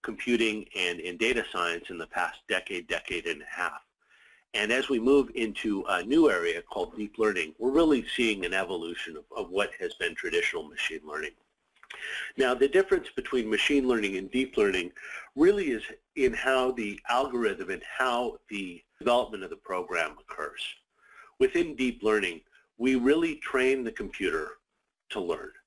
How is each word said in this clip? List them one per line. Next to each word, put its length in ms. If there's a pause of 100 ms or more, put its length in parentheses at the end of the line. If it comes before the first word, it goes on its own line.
computing 640 (100)
and 240
in 160
data 340
science 380
in 80
the 120
past 400
decade, 400
decade 360
and 160
a 60
half. 340 (720)
And 180
as 200
we 100
move 340
into 540
a 140
new 280
area 300
called 360
deep 220
learning, 400
we're 120
really 340 (100)
seeing 300
an 80
evolution 640
of, 80 (100)
of 160
what 200 (100)
has 140
been 200
traditional 500
machine 420
learning. 260 (1040)
Now, 160
the 160
difference 480
between 320
machine 400
learning 300
and 120
deep 260
learning 360 (420)
really 360
is 120 (340)
in 180
how 380
the 360
algorithm 640
and 120 (160)
how 380 (140)
the 320 (160)
development 460
of 60
the 60
program 640
occurs. 400 (800)
Within 360
deep 280
learning, 400 (360)
we 180
really 400
train 480
the 80
computer 560 (600)
to 100
learn. 300 (160)